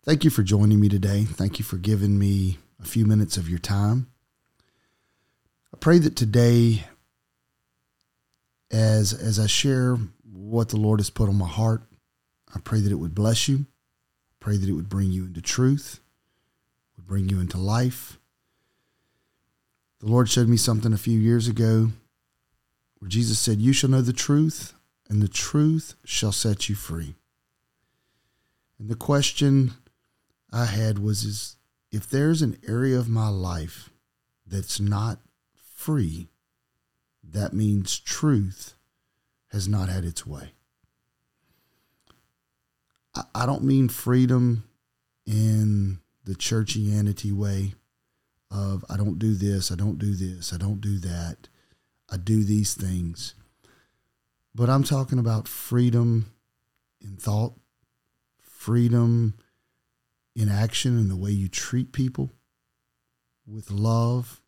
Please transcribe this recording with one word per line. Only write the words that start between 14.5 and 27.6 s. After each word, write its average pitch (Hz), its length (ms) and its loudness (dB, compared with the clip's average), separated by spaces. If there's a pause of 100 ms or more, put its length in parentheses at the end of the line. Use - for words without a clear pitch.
that 98 140 0
it - 20 -2
would 85 160 -6
bring 95 240 0
you 92 140 -4
into 85 160 -12
truth, - 580 0 (960)
would 87 100 -20
bring 95 220 -2
you 98 120 0
into 87 180 -4
life. 117 600 -2 (1800)
The 107 60 -8
Lord 117 240 4
showed 120 180 4
me 120 80 6
something 113 380 0
a - 20 0
few 113 240 0
years 117 260 2
ago 110 440 2 (1080)
where 98 100 -14
Jesus 113 320 0
said, 107 200 0
"You 127 120 4
shall 131 180 2
know 131 100 4
the 123 120 0
truth, 151 640 0 (360)
and 104 100 2
the 101 60 2
truth 156 800 0
shall - 260 -2
set - 380 -2
you 104 80 -4
free." 82 400 -10 (1600)